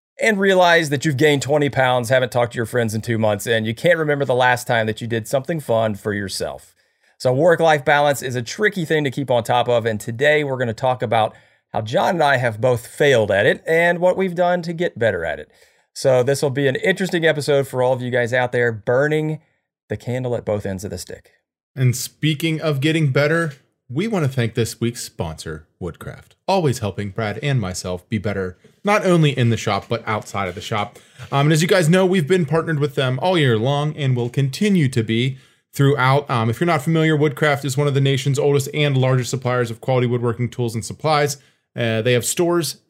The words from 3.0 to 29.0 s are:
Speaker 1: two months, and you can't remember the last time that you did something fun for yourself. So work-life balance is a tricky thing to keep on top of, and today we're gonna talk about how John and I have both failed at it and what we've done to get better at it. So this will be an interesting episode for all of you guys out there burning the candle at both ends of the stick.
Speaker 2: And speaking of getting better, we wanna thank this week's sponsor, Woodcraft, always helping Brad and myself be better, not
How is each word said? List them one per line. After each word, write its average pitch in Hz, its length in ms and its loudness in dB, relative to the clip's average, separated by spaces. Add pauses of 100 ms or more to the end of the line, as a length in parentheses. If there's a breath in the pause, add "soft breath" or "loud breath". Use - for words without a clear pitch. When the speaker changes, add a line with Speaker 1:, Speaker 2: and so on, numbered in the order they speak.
Speaker 1:
two 117 160 -2
months, 107 280 0
and 110 220 0
you 117 80 -4
can't 170 240 2
remember 147 240 -2
the 131 100 0
last 123 320 2
time 113 220 0
that 113 140 -6
you 120 60 -8
did 113 200 -4
something 147 320 -4
fun 113 360 0
for 101 180 -6
yourself. 90 600 -8 (440)
So 127 160 0
work-life 160 500 4
balance 143 380 2
is 127 160 -6
a 123 40 -2
tricky 190 440 -4
thing 151 180 0
to 135 80 -2
keep 135 180 -4
on 120 140 2
top 120 240 0
of, 120 180 2
and 110 140 -2
today 147 460 0
we're 131 120 -4
gonna 120 160 -2
talk 127 300 -2
about 110 320 0 (380 soft breath)
how 113 80 -4
John 175 340 0
and 160 80 0
I 143 140 4
have 117 240 -2
both 123 260 0
failed 120 420 4
at 101 160 2
it 160 220 2
and 170 320 2
what 180 160 2
we've 190 180 -2
done 175 300 0
to 170 100 -8
get 170 240 -4
better 98 280 0
at 76 120 -4
it. 76 140 -18 (420 soft breath)
So 127 300 2
this 135 180 0
will 147 80 0
be 135 200 0
an 131 80 -2
interesting 180 480 0
episode 143 420 2
for 127 160 -2
all 127 80 2
of 127 100 -2
you 123 80 -6
guys 120 240 0
out 123 200 0
there 120 180 0
burning 151 680 0 (480)
the 107 80 -6
candle 123 360 -4
at 107 120 -6
both 104 200 -2
ends 98 200 -6
of 92 60 -10
the 92 60 -8
stick. - 340 -16 (440)
Speaker 2:
And 127 180 2
speaking 156 680 -4
of 151 180 -2
getting 156 320 2
better, 151 420 0 (360)
we 160 180 -4
wanna 175 220 -2
thank 117 240 -2
this - 260 -4
week's 117 240 -4
sponsor, 80 640 -10 (120)
Woodcraft, - 560 -14 (120)
always 165 320 0
helping 101 300 -6
Brad 107 320 -6
and 139 180 -2
myself 92 480 -6
be 113 100 -4
better, 95 400 -6 (260 soft breath)
not 202 220 0